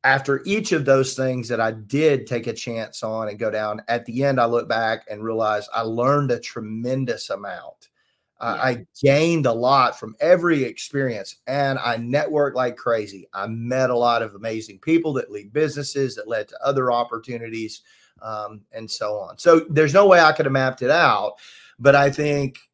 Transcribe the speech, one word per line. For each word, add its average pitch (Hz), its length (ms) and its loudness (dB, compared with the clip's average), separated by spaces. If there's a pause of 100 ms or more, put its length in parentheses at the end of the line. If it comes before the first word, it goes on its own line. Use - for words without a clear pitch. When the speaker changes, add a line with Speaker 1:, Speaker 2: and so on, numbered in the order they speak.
Speaker 1:
after 135 420 0
each 214 280 -2
of 151 120 0
those 135 300 2
things 127 340 -4
that 113 140 -2
I 113 80 0
did 135 560 0
take 117 200 -6
a 117 60 -6
chance 113 500 -10
on 110 260 -4
and 104 100 -10
go 110 120 -2
down, 107 380 -4
at 120 160 -2
the 120 180 -4
end, 139 160 2
I 123 60 6
look 117 240 0
back 113 420 -2
and 107 140 -10
realize 110 480 -2
I 110 80 -4
learned 123 500 0
a 117 80 0
tremendous 117 920 -6
amount. 98 580 -12 (500)
I, 117 160 -6
Speaker 2:
Yeah. - 80 -4
Speaker 1:
I 120 240 -2 (160)
gained 151 440 4
a 120 60 2
lot 123 460 2
from 110 220 -14
every 165 440 4
experience, 120 720 -6 (100)
and 135 320 -2
I 113 180 -2
networked 143 580 0
like 127 220 -2
crazy. 104 560 -4
I 98 140 -6
met 120 420 -2
a 123 80 2
lot 120 240 2
of 107 140 -6
amazing 110 460 -8
people 160 340 2
that 117 160 -4
lead 104 240 -12
businesses 139 640 -2
that 107 120 -12
led 110 200 -4
to - 140 -16
other 135 300 0
opportunities, 117 880 -6 (400)
um, 107 400 -10 (120)
and 113 180 -12
so 107 280 -6
on. 92 200 -12
So 165 220 6 (100)
there's 151 240 2
no 202 120 8
way 185 140 10
I 156 120 8
could 156 140 0
have 135 60 0
mapped 131 300 0
it 127 80 0
out, 127 460 2 (420)
but 139 160 6
I 143 160 6
think 143 480 -2 (160)